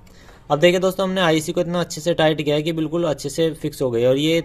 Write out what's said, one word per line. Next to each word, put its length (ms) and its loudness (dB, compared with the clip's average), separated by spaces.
अब 80 2
देखिए 200 6
दोस्तों, 280 0
हमने 140 -2
आईसी 300 2
को 100 -2
इतना 180 -4
अच्छे 220 -6
से 120 0
tight 280 2
किया 140 0
है 60 0
कि 120 -2
बिल्कुल 300 -2
अच्छे 260 -4
से 220 0
fix 300 -8
हो 100 0
गई 140 2
और 120 4
ये 280 2